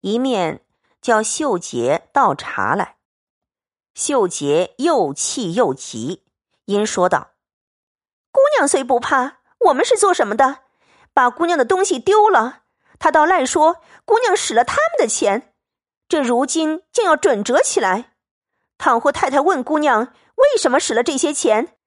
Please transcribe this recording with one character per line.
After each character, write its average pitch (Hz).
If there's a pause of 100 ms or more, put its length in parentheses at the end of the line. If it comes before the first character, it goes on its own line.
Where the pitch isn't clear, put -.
一 202
面 226 (340)
叫 220
秀 220
杰 131
倒 233
茶 104
来。 - (960)
秀 262
杰 156
又 240
气 180
又 196
急， 135 (420)
因 202
说 185
道 - (1000)
：“姑 - (180)
娘 294
虽 269
不 247
怕， 262 (300)
我 -
们 269
是 508
做 392
什 240
么 202
的？ 269 (500)
把 247
姑 320
娘 339
的 269
东 370
西 277
丢 415
了， 262 (340)
她 311
倒 311
赖 330
说 330 (200)
姑 403
娘 466
使 -
了 233
他 - (120)
们 679
的 233
钱， 214 (560)
这 311
如 247
今 311 (100)
竟 453
要 320
准 233
折 254
起 -
来。 202 (640)
倘 240
或 277
太 -
太 269
问 294
姑 302
娘 254 (260)
为 539
什 -
么 269
使 -
了 247
这 294
些 285
钱 233